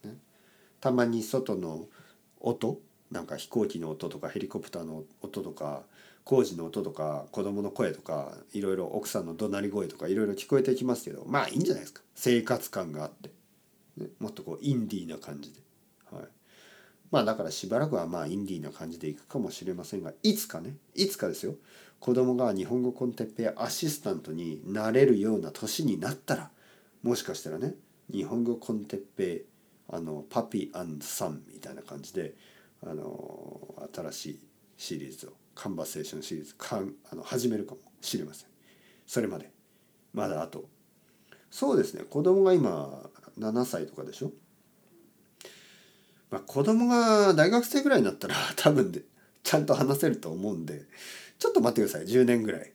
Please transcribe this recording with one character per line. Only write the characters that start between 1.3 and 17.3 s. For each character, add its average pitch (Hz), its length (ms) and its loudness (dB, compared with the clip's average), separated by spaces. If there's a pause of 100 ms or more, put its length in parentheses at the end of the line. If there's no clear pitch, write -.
の 82 320 -6 (520)
音、 120 420 -2 (300)
な 85 100 -6
ん 82 60 -10
か 78 100 -8
飛 - 100 -12
行 110 200 2
機 - 100 -6
の 80 140 -4
音 80 180 -6
と 80 80 -10
か、 78 100 -8
ヘ 95 120 -6
リ - 80 -4
コ - 120 -8
プ - 120 -12
タ 87 80 -8
ー 82 60 -8
の 80 180 -10 (180)
音 - 220 -8
と 78 80 -8
か、 73 320 -8 (420)
工 131 180 6
事 87 140 -2
の 82 80 -6
音 90 180 -4
と 82 80 -4
か、 78 400 -4
子 101 120 -4
供 101 200 -2
の 98 80 -4
声 98 200 0
と - 120 -10
か、 73 340 -6 (160)
い 101 80 -2
ろ 95 120 0
い - 20 2
ろ 92 100 -2
奥 107 240 -4
さ 101 120 -2
ん 82 40 -6
の 82 80 -8
怒 104 160 -2
鳴 101 120 -2
り 101 100 -2
声 98 160 -2
と - 100 -12
か、 76 100 -6
い 95 60 2
ろ 107 120 2
い - 20 0
ろ 101 60 0
聞 - 120 -8
こ 139 140 4
え 127 40 4
て 131 120 4
き 127 100 -4
ま 123 100 2
す - 100 -10
け - 60 -8
ど、 - 140 -12
ま 127 200 0
あ、 - 20 -6
い - 80 -6
い - 20 2
ん 170 60 2
じ 269 80 4
ゃ - 20 2
な - 60 -2
い - 20 -10
で - 60 -14
す - 60 -18
か。 - 100 -20 (100)
生 120 300 4
活 - 260 -2
感 87 220 -6
が 76 120 -6
あ 76 40 -6
っ - 40 -10
て。 - 200 -20 (680)
ね。 - 120 -8 (100)
も 104 100 -6
っ - 20 -10
と - 120 -14
こ 82 100 -8
う、 - 80 -10
イ 143 140 2
ン 110 120 0
デ 101 100 -6
ィ 85 100 -8
ー - 20 -10
な 78 80 -10
感 73 240 -12
じ - 100 -16
で。 - 100 -20 (500)
は - 100 -12
い。 - 60 -14 (840)
ま 151 120 6
あ、 - 20 4
だ 110 100 2